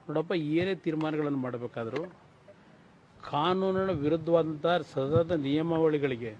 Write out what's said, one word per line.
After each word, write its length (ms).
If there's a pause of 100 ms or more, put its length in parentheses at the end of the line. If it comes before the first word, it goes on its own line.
ನೋಡಪ್ಪ, 320
ಏನೇ 420
ತೀರ್ಮಾನಗಳನ್ನು 720
ಮಾಡಬೇಕಾದ್ರೂ 560 (1300)
ಕಾನೂನಿನ 640 (120)
ವಿರುದ್ಧವಾದಂಥ 640 (260)
ಸದಾ 420 (120)
ನಿಯಮಾವಳಿಗಳಿಗೆ 920